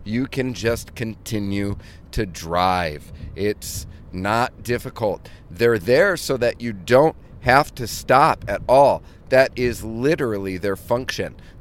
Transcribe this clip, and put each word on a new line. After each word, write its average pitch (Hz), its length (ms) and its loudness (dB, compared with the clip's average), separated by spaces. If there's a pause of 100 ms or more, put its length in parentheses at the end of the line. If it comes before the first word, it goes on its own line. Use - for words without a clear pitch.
You 117 200 -2
can 127 280 -6
just 113 420 -4
continue 101 800 -6 (340)
to 113 140 -2
drive. 85 840 -2 (240)
It's - 500 -6 (260)
not 101 520 -2
difficult. 117 640 -4 (220)
They're 113 260 2
there 147 400 4
so - 200 -4
that 117 220 -2
you 117 140 -8
don't 123 420 4 (260)
have 135 340 4
to 120 100 -8
stop 135 640 2
at 101 200 -4
all. 123 360 6 (260)
That 131 260 4
is 117 280 -4
literally 113 720 -2
their 98 180 -2
function. 120 600 -6 (260)